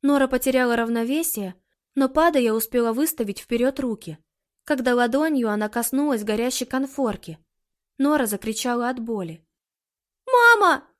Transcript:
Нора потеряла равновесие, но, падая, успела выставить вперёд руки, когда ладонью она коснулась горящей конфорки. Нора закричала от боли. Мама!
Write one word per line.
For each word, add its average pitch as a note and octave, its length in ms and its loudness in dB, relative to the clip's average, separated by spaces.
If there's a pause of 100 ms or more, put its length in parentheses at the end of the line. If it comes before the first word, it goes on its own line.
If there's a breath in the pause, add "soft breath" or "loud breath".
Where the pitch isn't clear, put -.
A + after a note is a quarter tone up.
Нора C4+ 260 2
потеряла B3+ 480 2
равновесие, A#3 760 -2 (400)
но, C4+ 140 2
падая, C4+ 440 2
успела A3+ 400 -2
выставить A3+ 480 -4
вперёд B3 400 -2
руки, G#3+ 380 -6 (460)
когда B3+ 300 0
ладонью B3 560 2
она G#3 180 -2
коснулась A#3+ 560 -2
горящей A3+ 420 -2
конфорки. C4 720 -4 (600)
Нора C#4+ 280 2
закричала A3+ 640 -4
от B3+ 100 -6
боли. G3+ 460 -8 (840)
Мама! A#4 580 6 (160)